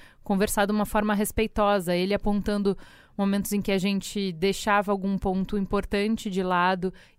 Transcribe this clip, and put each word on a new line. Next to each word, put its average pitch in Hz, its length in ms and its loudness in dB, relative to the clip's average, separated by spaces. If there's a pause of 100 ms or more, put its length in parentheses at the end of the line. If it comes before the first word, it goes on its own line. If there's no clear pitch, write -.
(220)
conversar 202 440 2
de 208 60 0
uma 214 140 2
forma 208 280 0
respeitosa, 202 840 0
ele 190 180 0
apontando 202 640 0 (380)
momentos 196 360 0
em 208 80 0
que 196 120 -2
a 196 60 2
gente 196 520 -2
deixava 196 640 0
algum 196 260 -2
ponto 190 400 -2
importante 202 720 -2
de 185 140 -2
lado 185 500 0 (240)